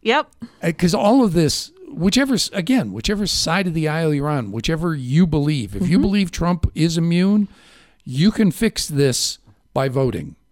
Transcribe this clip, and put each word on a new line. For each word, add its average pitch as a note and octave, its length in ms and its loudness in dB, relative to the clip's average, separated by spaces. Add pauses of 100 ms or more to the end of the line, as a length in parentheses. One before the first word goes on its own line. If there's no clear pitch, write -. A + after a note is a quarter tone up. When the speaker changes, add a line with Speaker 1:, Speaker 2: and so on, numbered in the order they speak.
Speaker 1:
Yep. C4+ 280 0 (300)
Speaker 2:
Uh, E3+ 160 -2
'cause E3+ 160 2
all A3 300 4
of G3 100 2
this, D#3 380 0 (200)
whichever A3+ 440 2
s-, - 180 -2
again, F#3 400 0
whichever G3 340 -4
side F3+ 400 -2
of E3+ 60 -2
the D#3 160 -2
aisle D#3 240 0
you're C#3+ 160 -2
on, B2+ 240 -2
whichever D#3+ 420 -2
you C#3+ 320 2
believe, C#3+ 480 -2
if G2 140 -2
you E3+ 80 4
Speaker 1:
Mm-hmm. C4 40 4
Speaker 2:
believe G3+ 300 0
Trump E3+ 420 -2
is D#3+ 240 0
immune, F#3 520 2 (560)
you C#3+ 260 2
can G3+ 200 2
fix - 360 -4
this C#3 520 -2 (340)
by C3+ 160 -2
voting. C3+ 460 -4 (160)